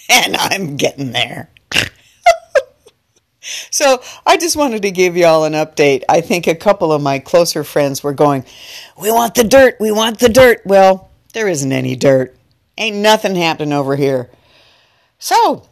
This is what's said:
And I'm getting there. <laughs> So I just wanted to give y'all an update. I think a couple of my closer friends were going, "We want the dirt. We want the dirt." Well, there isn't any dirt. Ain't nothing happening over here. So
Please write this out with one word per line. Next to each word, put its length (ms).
And 240
I'm 400
getting 360
there. 380
<laughs> 80
So 320
I 100
just 200
wanted 260
to 80
give 260
y'all 280
an 80
update. 560
I 120
think 260
a 80
couple 380
of 80
my 200
closer 420
friends 400
were 100
going, 320
"We 120
want 220
the 100
dirt. 360
We 120
want 260
the 100
dirt." 360
Well, 460
there 160
isn't 240
any 240
dirt. 400
Ain't 200
nothing 400
happening 360
over 240
here. 340
So 540